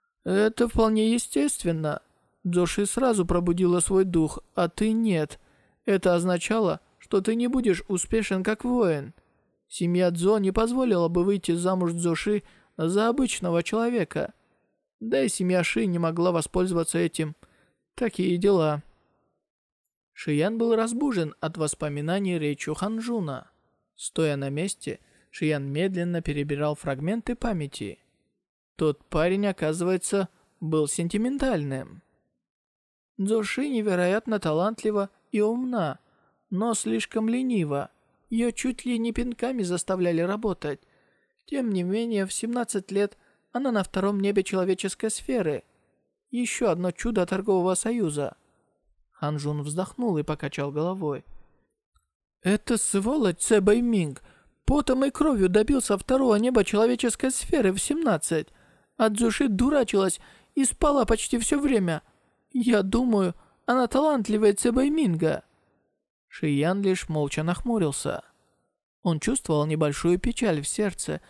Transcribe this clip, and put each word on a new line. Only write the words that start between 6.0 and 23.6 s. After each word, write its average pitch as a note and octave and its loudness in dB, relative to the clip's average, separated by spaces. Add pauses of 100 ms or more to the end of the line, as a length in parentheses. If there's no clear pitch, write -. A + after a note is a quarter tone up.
означало, F3 0 (180)
что - -2
ты A3 0
не A#3+ 0
будешь A#3+ 0
успешен F#3+ -2
как G#3+ -2
воин. F3 0 (540)
Семья F3 0
Цзо F#3 2
не F#3+ 0
позволила A3+ 2
бы F3 2
выйти G3 0
замуж F3 0
Цзоши F3 0 (340)
за G3 2
обычного F#3 0
человека. A3 -2 (640)
Да A#3+ 0
и A#3+ 2
семья F3+ 0
Ши A3+ 0
не E3+ 0
могла E3+ 0
воспользоваться E3+ 0
этим. E3 -2 (600)
Такие F#3 0
дела». E3+ 2 (1300)
Шиян E3 -2
был A#3 2
разбужен A3 0
от D#3+ -6
воспоминаний D#3+ -2
речью D3+ -4
Ханжуна. A3 -4 (460)